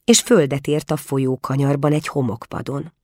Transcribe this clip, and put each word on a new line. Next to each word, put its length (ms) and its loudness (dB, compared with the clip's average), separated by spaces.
és 160 6
földet 460 2
ért 240 -2
a 60 -2
folyókanyarban 960 -2
egy 140 -2
homokpadon. 880 -6